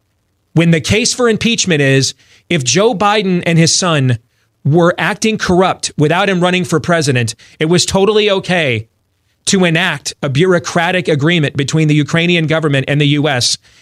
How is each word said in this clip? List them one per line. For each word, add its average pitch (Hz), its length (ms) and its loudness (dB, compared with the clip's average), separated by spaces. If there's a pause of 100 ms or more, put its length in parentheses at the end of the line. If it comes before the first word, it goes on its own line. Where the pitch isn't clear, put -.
(540)
When 165 160 2
the 165 100 2
case 226 340 -2
for 247 140 0
impeachment 214 520 0
is, 135 340 2 (340)
if 160 160 -2
Joe 185 300 2
Biden 196 500 0
and 170 140 2
his 165 200 2
son 139 400 0 (460)
were 170 320 2
acting 208 400 -2
corrupt 180 600 0
without 170 320 2
him 180 100 0
running 180 240 0
for 156 160 -2
president, 135 540 0 (260)
it 156 60 0
was 165 180 2
totally 208 460 2
okay 170 580 -2 (560)
to 185 220 2
enact 165 560 -2
a 147 80 -4
bureaucratic 175 760 0
agreement 156 480 0
between 156 340 -2
the 151 60 2
Ukrainian 165 520 0
government 151 420 0
and 143 100 0
the 147 100 2
U 147 200 0
S 127 300 -2 (240)